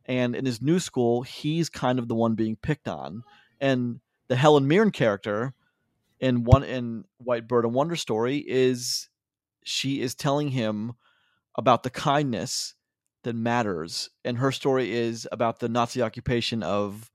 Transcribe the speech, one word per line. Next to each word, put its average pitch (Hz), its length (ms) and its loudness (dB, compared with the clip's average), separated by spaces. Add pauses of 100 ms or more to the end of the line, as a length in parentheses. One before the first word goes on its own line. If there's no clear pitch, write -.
and 123 300 -2
in 135 100 -4
his 120 160 -2
new 160 180 2
school, 120 420 0
he's 151 480 -2
kind 127 300 -2
of 120 100 -4
the 120 60 0
one 113 200 2
being 110 220 0
picked - 320 -6
on. 80 340 -10 (380)
And 127 400 0 (260)
the 127 80 0
Helen 143 320 6
Mirren 190 240 4
character 110 600 0 (680)
in 123 240 2
one, 127 200 6
in 117 420 -6 (120)
White 117 300 -4
Bird, 120 180 2
a 117 40 2
Wonder 143 260 0
Story, 123 500 -2
is 123 640 0 (540)
she - 380 -4
is 123 140 -4
telling 147 340 0
him 113 440 -2 (640)
about 117 280 4
the 127 80 -2
kindness 139 840 -2 (500)
that 117 120 -4
matters, 113 760 -2 (160)
and 120 140 -4
her 135 120 2
story 131 400 0
is 117 400 -2
about 113 280 -2
the 120 100 -2
Nazi 117 320 0
occupation 117 640 -2
of 101 520 -4